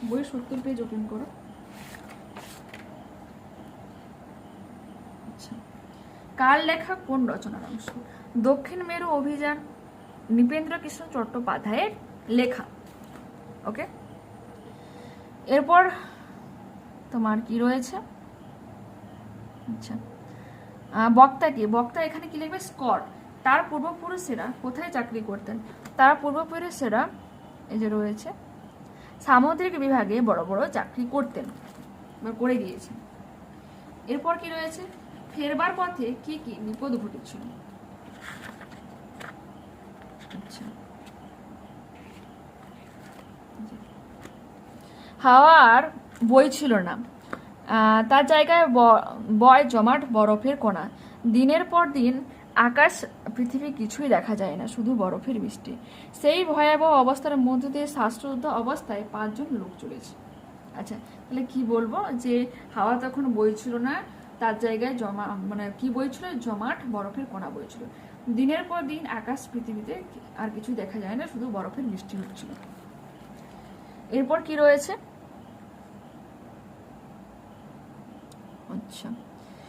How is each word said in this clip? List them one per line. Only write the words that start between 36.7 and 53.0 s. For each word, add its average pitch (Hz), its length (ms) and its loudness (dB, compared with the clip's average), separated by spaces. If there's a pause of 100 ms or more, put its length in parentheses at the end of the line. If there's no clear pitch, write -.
ঘটেছিল? - 380 -14 (3000)
আচ্ছা, - 280 -16 (4000)
হাওয়ার 269 640 10 (420)
বই 262 240 8
ছিল 254 280 2
না, 175 140 -2
আহ, - 1160 0
তার 269 180 6
জায়গায় 320 420 6
ব-, 233 340 8 (380)
বয় 254 260 10
জমাট 240 460 4
বরফের 214 460 4
কণা। 185 320 -2 (380)
দিনের 262 360 4
পর 339 280 2
দিন 262 320 2 (320)
আকাশ 262 500 4 (300)